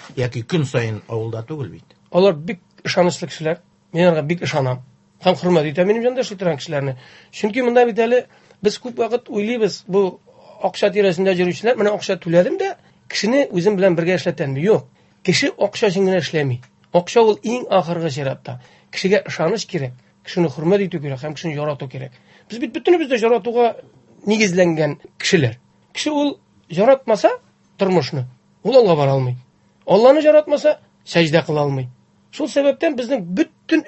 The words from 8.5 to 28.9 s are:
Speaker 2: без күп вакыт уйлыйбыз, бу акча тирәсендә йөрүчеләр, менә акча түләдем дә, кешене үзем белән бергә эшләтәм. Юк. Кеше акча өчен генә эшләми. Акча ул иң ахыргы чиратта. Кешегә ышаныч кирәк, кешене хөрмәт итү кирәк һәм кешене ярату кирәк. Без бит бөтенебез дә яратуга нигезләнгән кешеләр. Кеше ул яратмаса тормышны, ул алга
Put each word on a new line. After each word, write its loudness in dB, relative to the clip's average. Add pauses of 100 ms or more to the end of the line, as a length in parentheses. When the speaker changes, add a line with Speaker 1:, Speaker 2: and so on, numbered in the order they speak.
Speaker 2:
без -2
күп -8
вакыт -4
уйлыйбыз, -4
бу -2 (420)
акча 0
тирәсендә 2
йөрүчеләр, 0
менә 0
акча -4
түләдем 2
дә, -4 (340)
кешене 0
үзем 0
белән 2
бергә 0
эшләтәм. -4
Юк. 2 (360)
Кеше 0
акча 0
өчен 0
генә 2
эшләми. -2 (340)
Акча 2
ул 4
иң -4
ахыргы 0
чиратта. -8 (340)
Кешегә 0
ышаныч -4
кирәк, -6 (300)
кешене -2
хөрмәт 0
итү -6
кирәк -8
һәм -8
кешене -8
ярату -6
кирәк. -14 (380)
Без -12
бит -6
бөтенебез 2
дә 0
яратуга 2 (580)
нигезләнгән 2 (200)
кешеләр. 2 (400)
Кеше -4
ул 0 (320)
яратмаса 2 (480)
тормышны, 0 (360)
ул 0
алга 6